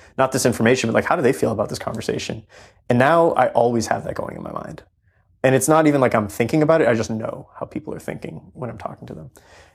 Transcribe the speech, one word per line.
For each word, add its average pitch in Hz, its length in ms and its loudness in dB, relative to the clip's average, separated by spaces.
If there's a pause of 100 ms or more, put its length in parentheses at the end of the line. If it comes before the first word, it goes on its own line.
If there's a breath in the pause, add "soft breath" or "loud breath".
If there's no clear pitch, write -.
(180 soft breath)
Not 131 140 2
this 131 120 0
information, 120 440 2
but, 113 60 -2
like, 107 120 2
how 165 100 2
do 165 60 -2
they - 100 4
feel - 200 -2
about 107 180 -4
this 113 80 -8
conversation? 117 640 -6 (480 soft breath)
And 120 80 4
now 165 340 4
I - 160 2
always 120 380 0
have - 180 -4
that - 120 -8
going - 200 -8
in 50 60 -12
my 50 100 -12
mind. - 300 -12 (600)
And 131 100 4
it's 135 140 2
not 156 180 4
even 143 140 4
like 120 120 4
I'm 107 140 2
thinking 120 340 0
about 160 200 4
it. 120 80 2
I 120 60 4
just 110 160 -2
know 113 440 -8
how - 120 -12
people - 280 -12
are - 60 -12
thinking - 540 -12
when 127 140 -10
I'm 117 100 -14
talking - 280 -14
to - 80 -14
them. 139 160 -16 (440 soft breath)